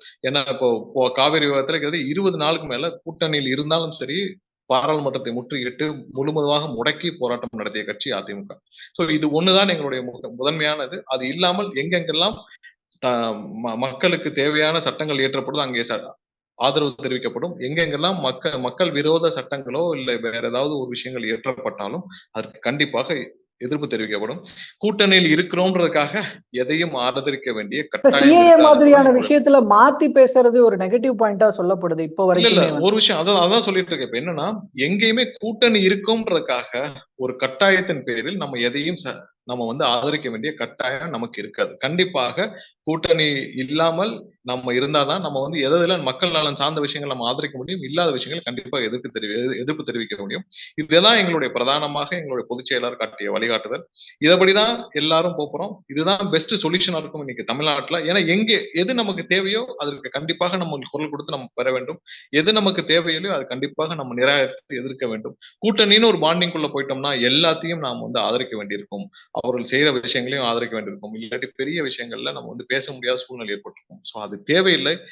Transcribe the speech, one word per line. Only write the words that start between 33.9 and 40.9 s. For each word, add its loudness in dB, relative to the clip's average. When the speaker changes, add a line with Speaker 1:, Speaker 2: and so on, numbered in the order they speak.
Speaker 1:
இருக்கேன். -4
இப்ப -4
என்னன்னா, -4
எங்கேயுமே 0
கூட்டணி 2
இருக்கோம்ன்றதுக்காக -2
ஒரு -6
கட்டாயத்தின் 2
பேரில் -6
நம்ம -6
எதையும் -2
ச-, -10
நம்ம -6
வந்து -4
ஆதரிக்க 0
வேண்டிய -6
கட்டாயம் -6